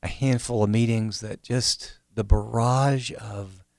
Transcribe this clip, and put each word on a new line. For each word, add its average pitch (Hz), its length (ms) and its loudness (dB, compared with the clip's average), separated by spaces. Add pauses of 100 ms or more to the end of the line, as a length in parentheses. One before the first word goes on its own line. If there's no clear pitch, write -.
a - 60 -6
handful 120 540 0
of 104 80 4
meetings 110 520 2
that 107 200 -10
just, - 560 -2 (160)
the 107 100 -2
barrage 120 880 2
of 101 520 -12 (140)